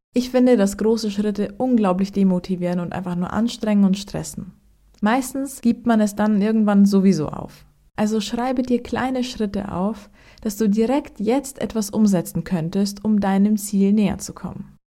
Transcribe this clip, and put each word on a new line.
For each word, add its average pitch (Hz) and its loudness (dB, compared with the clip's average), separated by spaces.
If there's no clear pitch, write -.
Ich 247 0
finde, 247 4
dass 196 2
große 220 0
Schritte 202 -2
unglaublich 196 2
demotivieren 180 0
und 175 -6
einfach 180 -6
nur 175 -4
anstrengen 214 2
und 190 4
stressen. - -10
Meistens 262 -2
gibt 233 0
man 226 4
es 208 0
dann 208 0
irgendwann 208 4
sowieso 190 4
auf. - -12
Also 214 0
schreibe 247 -4
dir 240 0
kleine 247 -4
Schritte 202 -6
auf, 196 -4
dass 214 -6
du 220 2
direkt 226 0
jetzt 233 -2
etwas 214 -4
umsetzen 185 0
könntest, 196 -2
um 214 2
deinem 196 2
Ziel 196 2
näher 208 2
zu - -12
kommen. - -12